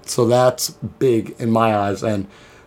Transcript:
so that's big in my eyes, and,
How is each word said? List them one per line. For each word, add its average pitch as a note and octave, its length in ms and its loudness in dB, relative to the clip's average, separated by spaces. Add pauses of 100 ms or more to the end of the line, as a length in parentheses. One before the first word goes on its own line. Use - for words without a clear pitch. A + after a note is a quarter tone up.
so - 240 0
that's B2 420 2 (300)
big A#2 400 0
in A#2 120 -2
my A2+ 240 2
eyes, G2+ 280 -2
and, G#2 240 -4 (380)